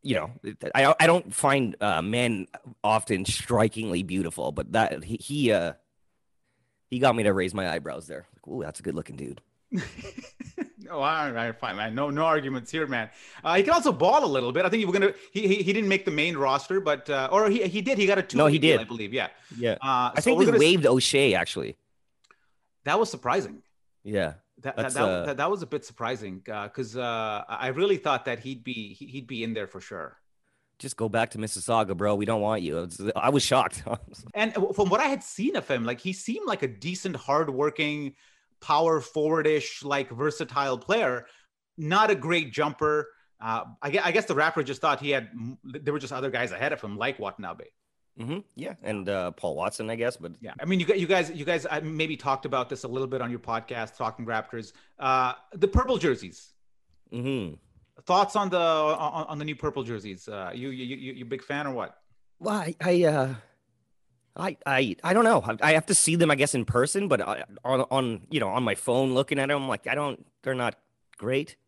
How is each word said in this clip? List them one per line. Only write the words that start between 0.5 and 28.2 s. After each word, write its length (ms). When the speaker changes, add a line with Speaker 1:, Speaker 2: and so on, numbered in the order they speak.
Speaker 1:
I, 240
I 80
don't 260
find, 480
uh, 220
men 460
often 420
strikingly 760
beautiful, 480
but 220
that, 320
he, 160
he, 320
uh, 220
he 80
got 160
me 80
to 100
raise 220
my 160
eyebrows 380
there. 260
Like, 140
"Ooh, 140
that's 180
a 20
good 140
looking 200
dude." 240
Speaker 2:
<laughs> 80
No, 140
all 320
right, 260
fine, 180
man. 180
No, 160
no 160
arguments 440
here, 160
man. 220
Uh, 120
he 80
can 100
also 180
ball 320
a 40
little 260
bit. 140
I 20
think 120
he, 40
we're 80
gonna, 220
he, 160
he, 140
he 100
didn't 160
make 160
the 60
main 260
roster, 420
but, 300
uh, 240
or 160
he, 140
he 180
did. 160
He 80
got 140
a 40
two 140
Speaker 1:
No, 120
he 100
Speaker 2:
deal, 180
Speaker 1:
did. 60
Speaker 2:
I 40
believe. 280
Yeah. 140
Speaker 1:
Yeah. 240
Speaker 2:
Uh, 320
Speaker 1:
I 40
Speaker 2:
so 40
Speaker 1:
think 160
Speaker 2:
we're 40
Speaker 1:
we 40
Speaker 2:
gonna 140
s- 20
Speaker 1:
waived 240
O'Shea, 480
actually. 460
Speaker 2:
That 160
was 100
surprising. 520
Speaker 1:
Yeah. 320
Speaker 2:
That, 160
that, 60
Speaker 1:
That's, 120
Speaker 2:
that, 80
Speaker 1:
uh, 220
Speaker 2:
that, 140
that 120
was 120
a 40
bit 200
surprising, 560
uh, 160
'cause, 300
uh, 500
I, 120
I 80
really 280
thought 300